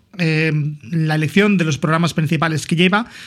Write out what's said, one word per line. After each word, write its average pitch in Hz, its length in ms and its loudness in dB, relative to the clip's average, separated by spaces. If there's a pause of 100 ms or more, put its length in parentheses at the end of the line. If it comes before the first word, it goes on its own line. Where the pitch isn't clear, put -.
(180)
eh, 160 340 0 (380)
la 160 240 -2
elección 190 440 2
de 175 60 2
los 156 140 -2
programas 165 340 0
principales 160 540 -2
que - 80 -2
lleva 185 320 2 (200)